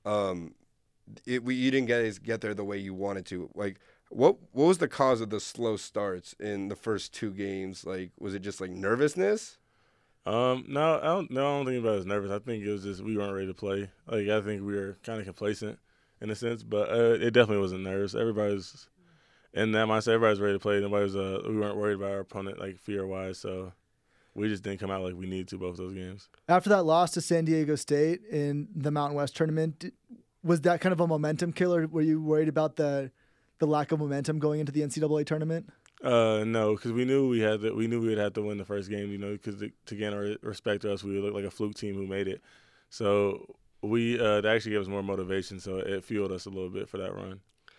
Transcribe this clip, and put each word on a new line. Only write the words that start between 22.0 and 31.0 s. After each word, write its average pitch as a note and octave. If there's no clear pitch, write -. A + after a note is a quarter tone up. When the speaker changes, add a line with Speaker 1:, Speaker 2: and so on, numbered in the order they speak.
Speaker 2:
our G2
opponent, G2
like, F#2+
fear-wise, F#2+
so F#2
we G#2
just G2+
didn't G2
come G2
out F#2+
like F#2
we F#2
needed F#2
to G2+
both F2+
those F#2
games. F#2
Speaker 3:
After F3+
that G3
loss E3
to E3
San E3
Diego D#3
State D3+
in D3
the D3
Mountain D3
West C#3+
tournament, D#3
d-, -
was E3
that F3
kind F#3
of E3